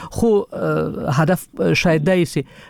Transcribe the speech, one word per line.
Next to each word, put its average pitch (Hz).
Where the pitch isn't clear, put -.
خو، 226
اه، -
هدف، 170
اه، 156
شاید 160
دا 185
یې 180
سي 143